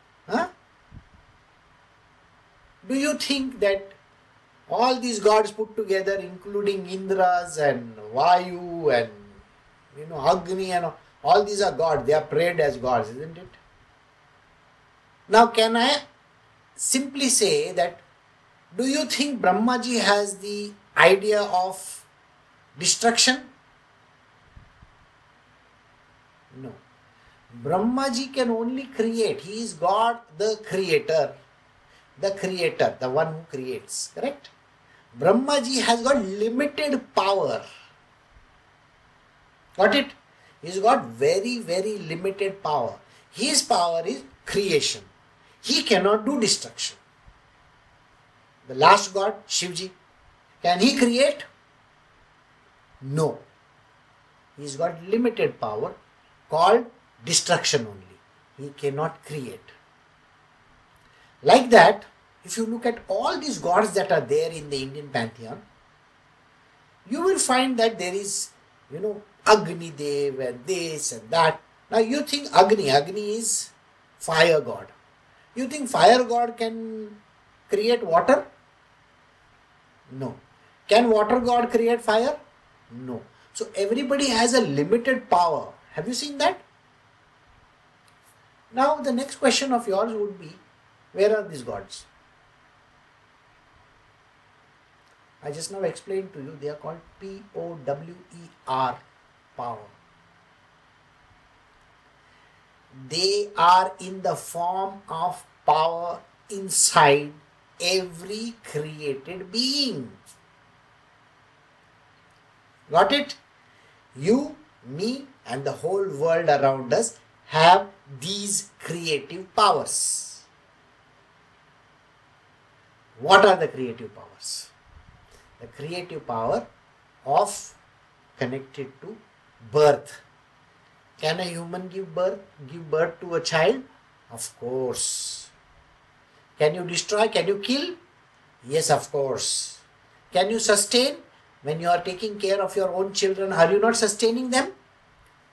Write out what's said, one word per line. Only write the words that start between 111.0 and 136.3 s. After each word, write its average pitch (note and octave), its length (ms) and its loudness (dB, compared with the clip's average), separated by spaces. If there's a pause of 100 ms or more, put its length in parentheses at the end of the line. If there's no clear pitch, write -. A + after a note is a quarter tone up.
Got F3+ 220 4
it? - 240 -2 (800)
You, A3+ 400 0 (300)
me, G#3 400 -8 (200)
and C3+ 180 -6
the C#3 80 -4
whole F#3+ 360 -2
world E3 400 0
around C3+ 440 2
us A3 260 0 (280)
have F3 420 6 (320)
these G3+ 500 -6 (100)
creative E3+ 720 -6
powers. - 880 0 (2750)
What F#3+ 240 8
are F#3+ 120 8
the D#3+ 120 -2
creative A2+ 460 -10
powers? - 560 -14 (920)
The A#2 60 -20
creative E3 600 -12
power B2+ 400 -2 (600)
of F3+ 480 0 (640)
connected C3 640 -8
to G#3+ 160 -16 (560)
birth. - 480 4 (1000)
Can D#3+ 200 -2
a F#3 40 -4
human F3 440 -10
give F3+ 260 -12
birth, F#3 240 0 (320)
give D#3+ 200 -14
birth D#3+ 300 0
to E3+ 140 -8
a D#3+ 60 0
child? F#3 420 0 (480)
Of - 300 -14
course. - 920 -6 (1080)